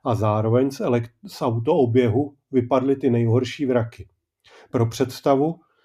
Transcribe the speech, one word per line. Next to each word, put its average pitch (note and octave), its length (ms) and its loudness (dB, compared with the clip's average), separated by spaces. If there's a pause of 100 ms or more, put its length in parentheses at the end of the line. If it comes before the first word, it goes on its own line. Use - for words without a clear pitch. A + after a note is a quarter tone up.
a A#2+ 120 0
zároveň A2 560 2
z C3+ 80 -10
elek-, A#2+ 300 0 (180)
z - 140 -16
autooběhu B2 920 0 (180)
vypadly C3 440 0
ty C3+ 140 -2
nejhorší A#2+ 560 0
vraky. A#2+ 420 -2 (640)
Pro A#2 140 2
představu, C3+ 760 0 (240)